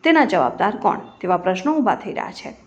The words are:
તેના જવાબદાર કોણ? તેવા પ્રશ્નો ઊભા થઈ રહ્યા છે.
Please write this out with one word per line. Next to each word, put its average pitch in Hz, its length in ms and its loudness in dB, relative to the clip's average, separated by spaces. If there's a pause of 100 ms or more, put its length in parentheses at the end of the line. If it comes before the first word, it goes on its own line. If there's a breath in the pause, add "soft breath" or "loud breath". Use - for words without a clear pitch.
તેના 320 300 4
જવાબદાર 175 440 0
કોણ? - 280 -2 (160)
તેવા 175 240 0
પ્રશ્નો 185 300 0
ઊભા 226 280 0
થઈ 196 140 -10
રહ્યા - 240 -8
છે. 151 100 -12 (160)